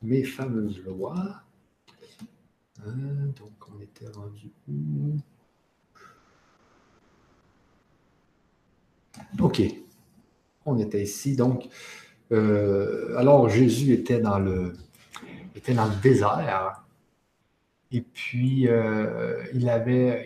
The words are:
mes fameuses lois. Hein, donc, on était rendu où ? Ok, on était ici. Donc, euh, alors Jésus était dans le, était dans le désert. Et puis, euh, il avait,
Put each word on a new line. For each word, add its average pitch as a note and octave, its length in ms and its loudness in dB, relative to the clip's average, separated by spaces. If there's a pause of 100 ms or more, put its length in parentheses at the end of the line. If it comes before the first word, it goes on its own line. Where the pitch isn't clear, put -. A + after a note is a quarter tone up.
mes B2+ 200 0
fameuses A2 600 -6
lois. C3 600 -10 (1400)
Hein, C#3 420 -8 (100)
donc, G#2+ 140 -20 (220)
on G2+ 60 -20
était G#2+ 300 -20
rendu G#2 420 -18 (160)
où ? D3 500 -6 (4000)
Ok, - 220 4 (1040)
on C3+ 140 0
était G2+ 240 -2
ici. C3+ 320 -4
Donc, B2 340 0 (600)
euh, G#2 880 2
alors C3 320 6
Jésus B2 440 4
était A#2+ 260 0
dans G2+ 200 2
le, F#2 340 -2 (840)
était - 180 -4
dans A2 120 2
le G#2 160 -2
désert. G#2+ 840 2 (1080)
Et A#2+ 100 -2
puis, B2+ 680 0
euh, A2+ 760 0 (100)
il B2 160 0
avait, A#2+ 560 2